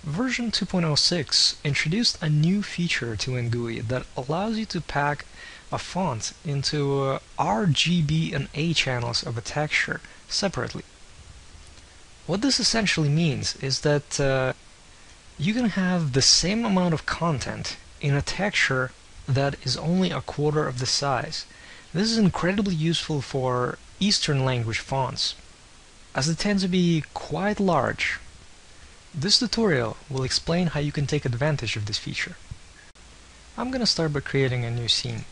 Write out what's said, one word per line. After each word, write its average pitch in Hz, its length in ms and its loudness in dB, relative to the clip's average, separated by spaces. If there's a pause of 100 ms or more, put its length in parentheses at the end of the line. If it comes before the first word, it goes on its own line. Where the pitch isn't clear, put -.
Version 233 460 -2
two - 160 0
point 175 200 2
oh 151 100 2
six - 640 2
introduced 156 600 2
a 156 60 2
new 170 340 4
feature 120 540 -2
to 131 140 -2
ngui 117 540 -2
that 127 200 -2 (100)
allows 175 420 -2
you 220 100 -2
to 175 120 -4
pack 143 460 -2 (480)
a 127 40 -2
font 143 540 -2 (140)
into, 139 560 0
uh, 135 180 0 (180)
R 202 280 2
G 165 360 4
B 160 300 2
and 139 240 -4
A 160 180 0
channels 120 500 0
of 117 140 -6
a 117 40 -6
texture - 580 -2 (300)
separately. 123 540 -4 (1400)
What 196 140 -2
this 262 200 2
essentially 180 480 2
means 143 480 0
is 135 240 -4
that, 147 400 0
uh, 135 320 2 (840)
you 196 160 0
can 233 180 2
have 180 420 2
the 131 80 4
same 208 420 4
amount 180 300 4
of 147 120 -2
content 113 720 -2 (240)
in 143 160 0
a 143 60 2
texture 135 720 0 (360)
that 139 380 2
is 127 100 0
only 175 360 2
a 135 100 -4
quarter 151 440 0
of 127 140 -4
the 131 60 -2
size. 139 600 -2 (480)
This 202 160 0
is 226 80 0
incredibly 196 560 2
useful 156 460 0
for 127 580 0 (220)
Eastern 156 460 2
language 117 340 0
fonts, - 560 -2 (800)
as 135 120 0
they 165 80 0
tend 202 260 2
to 190 80 0
be 170 340 4 (100)
quite 196 460 -2
large. 147 600 2 (960)
This 165 240 2
tutorial 165 580 2 (140)
will 131 120 -2
explain 165 440 0
how 147 120 0
you 147 120 0
can 139 160 -2
take 147 180 -2
advantage 131 500 0
of 107 120 -4
this 107 100 -4
feature. - 380 -6 (1200)
I'm 254 140 -4
gonna 247 160 0
start 156 260 2
by 139 60 0
creating 127 440 0
a 117 60 -2
new 120 180 -2
scene. 117 440 -2